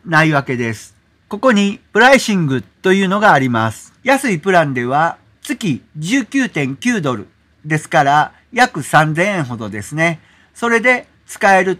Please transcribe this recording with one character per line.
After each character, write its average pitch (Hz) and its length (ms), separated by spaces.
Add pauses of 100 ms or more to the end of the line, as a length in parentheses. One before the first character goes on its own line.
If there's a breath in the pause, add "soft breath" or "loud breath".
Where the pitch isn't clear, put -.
な 160 180
い 156 80
わ 143 100
け 131 140
で 117 180
す。 - 200 (340)
こ 202 100
こ 254 140
に 202 280 (140)
プ 208 60
ラ 262 140
イ 254 60
シ 208 160
ン 165 100
グ 131 160
と - 300
い 196 120
う 185 40
の 196 100
が 208 140
あ 147 60
り 131 100
ま 113 240
す。 - 220 (100)
安 262 260
い 175 80
プ 190 140
ラ 170 120
ン 139 100
で 123 100
は 147 320 (260)
月 190 400 (140)
十 208 300
九 262 240
点 139 260
九 233 240
ド 135 160
ル 98 100 (380)
で 156 140
す - 100
か 151 160
ら、 143 280 (200 soft breath)
約 220 300
三 156 320
千 190 220
円 156 80
ほ 120 120
ど 107 140
で 107 100
す 123 140
ね。 160 260 (320 soft breath)
そ 233 160
れ 233 120
で 247 280 (180)
使 196 300
え 185 80
る 185 160